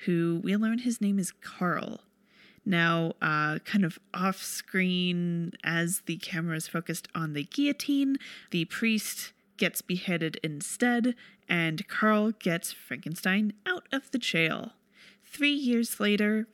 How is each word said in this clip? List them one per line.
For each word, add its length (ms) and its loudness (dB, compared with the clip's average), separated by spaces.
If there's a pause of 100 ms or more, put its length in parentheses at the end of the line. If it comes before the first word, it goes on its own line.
who 360 2
we 140 2
learn 220 2
his 220 -2
name 200 2
is 100 -2
Carl. 720 -4 (640)
Now, 460 4 (100)
uh, 380 2
kind 240 2
of 160 -2 (120)
off 300 -2
screen, 1080 0 (100)
as 440 0
the 100 -4
camera 400 -4
is 100 -6
focused 480 -6
on 180 -4
the 120 -4
guillotine, 720 0 (340)
the 140 0
priest 680 -2 (240)
gets 260 -2
beheaded 600 -2
instead, 720 0 (340)
and 380 0
Carl 460 4
gets 400 -2
Frankenstein 800 -2 (120)
out 280 -4
of 180 -4
the 80 0
jail. 540 0 (580)
Three 220 0
years 480 0
later, 540 2